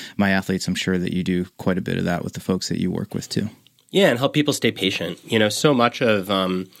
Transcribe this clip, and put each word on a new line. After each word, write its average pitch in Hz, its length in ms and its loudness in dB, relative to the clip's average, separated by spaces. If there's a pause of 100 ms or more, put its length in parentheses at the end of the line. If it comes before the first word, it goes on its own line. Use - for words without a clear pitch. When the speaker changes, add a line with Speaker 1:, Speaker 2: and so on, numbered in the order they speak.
(160)
Speaker 1:
my 98 140 2
athletes. 95 380 0
I'm 92 80 -2
sure 92 240 0
that 90 120 -2
you 87 120 -2
do 90 220 0 (120)
quite 92 220 -2
a - 20 -6
bit 90 160 -4
of 90 80 -2
that 87 180 -2
with - 100 -8
the - 60 -10
folks - 300 -4
that 85 100 -4
you 90 120 -2
work - 240 -6
with, - 140 -8
too. 104 200 -4 (400)
Speaker 2:
Yeah, 185 200 4
and 117 100 0
help 139 140 0
people 147 200 2
stay 117 180 0
patient. 95 540 -2
You 113 140 2
know, 107 100 4
so 147 240 2
much 120 280 2
of, 104 280 2
um, 92 380 0 (140)